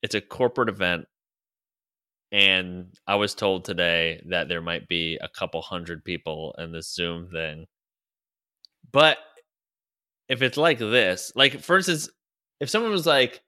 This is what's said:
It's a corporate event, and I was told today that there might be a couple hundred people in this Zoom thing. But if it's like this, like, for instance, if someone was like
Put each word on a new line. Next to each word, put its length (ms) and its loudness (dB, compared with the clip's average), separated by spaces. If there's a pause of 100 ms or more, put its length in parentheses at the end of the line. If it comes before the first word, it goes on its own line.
It's 120 -6
a 60 0
corporate 480 -2
event, 380 -2 (1200)
and 640 2 (140)
I 100 2
was 180 2
told 300 0
today 640 0
that 200 -2
there 120 -4
might 280 -6
be 320 -2
a 80 -12
couple 340 -6
hundred 420 -10
people 540 -8
in 140 -12
this 200 -12
Zoom 380 -6
thing. 360 -8 (1300)
But 260 6 (1080)
if 140 -2
it's 160 0
like 200 4
this, 560 2
like, 260 2
for 180 2
instance, 320 -2 (500)
if 100 -6
someone 220 0
was 140 0
like 420 4